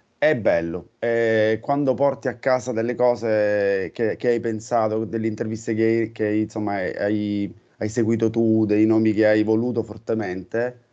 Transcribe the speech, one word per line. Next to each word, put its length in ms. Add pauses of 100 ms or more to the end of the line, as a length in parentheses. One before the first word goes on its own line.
(160)
È 200
bello, 540 (100)
eh, 600
quando 340
porti 340
a 80
casa 360
delle 220
cose 1000
che, 240
che 120
hai 120
pensato, 640
delle 220
interviste 480
che 100
hai, 280
che 140
hai, 160
insomma, 340
hai, 760 (260)
hai 100
seguito 420
tu, 340
dei 220
nomi 260
che 140
hai 160
voluto 400
fortemente, 960 (140)